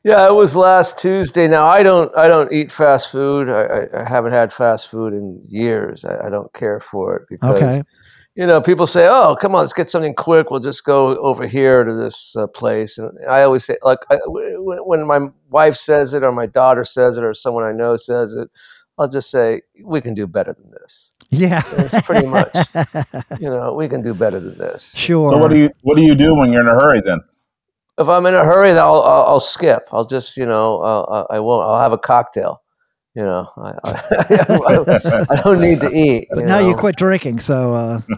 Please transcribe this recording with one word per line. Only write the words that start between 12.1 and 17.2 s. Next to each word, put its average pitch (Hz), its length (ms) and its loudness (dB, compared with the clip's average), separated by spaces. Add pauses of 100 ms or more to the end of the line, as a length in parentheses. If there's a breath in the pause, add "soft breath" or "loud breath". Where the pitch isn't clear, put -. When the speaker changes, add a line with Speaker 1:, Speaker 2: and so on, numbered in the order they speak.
Speaker 1:
uh, 107 120 -4
place." 110 500 -6
And 110 120 -12 (200)
I 135 140 4
always 131 200 2
say, - 200 -6
like, 131 160 2 (100)
I, 143 80 2
w-, - 400 -8
w-, 185 260 -10
when 160 240 -4
my 143 220 -2 (200)
wife 151 280 2
says 143 360 -2
it 139 100 -4
or 131 100 0
my 120 120 -6
daughter 127 380 2
says 123 320 0
it 117 80 -8